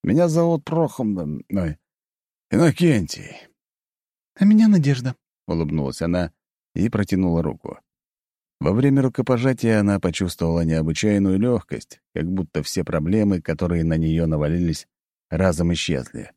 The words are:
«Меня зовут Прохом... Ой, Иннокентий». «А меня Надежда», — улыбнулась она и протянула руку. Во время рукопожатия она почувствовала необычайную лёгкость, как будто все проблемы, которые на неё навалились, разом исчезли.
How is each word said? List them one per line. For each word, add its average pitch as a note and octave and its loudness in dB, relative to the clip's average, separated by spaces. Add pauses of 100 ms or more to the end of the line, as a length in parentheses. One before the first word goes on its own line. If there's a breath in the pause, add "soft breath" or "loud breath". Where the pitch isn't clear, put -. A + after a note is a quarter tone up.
«Меня D#3+ 2
зовут E3 0
Прохом... G#2+ -4
Ой, E2+ -2 (720)
Иннокентий». C#3+ 0 (880)
«А G3 2
меня G#3+ 6
Надежда», — C3+ 2 (320)
улыбнулась D#2 -2
она F2 -2 (440)
и F#2+ 0
протянула F#2 0
руку. - -8 (800)
Во E2 0
время C3+ 4
рукопожатия A#2+ 0
она G2+ 2
почувствовала E2+ -2
необычайную F#2 0
лёгкость, A2 -4 (120)
как D#2+ -4
будто F2+ -6
все - -4
проблемы, F2+ 0
которые E2+ -2
на D#2+ 0
неё D#2+ 0
навалились, D#2+ -2 (420)
разом E2+ 0
исчезли. C2 -6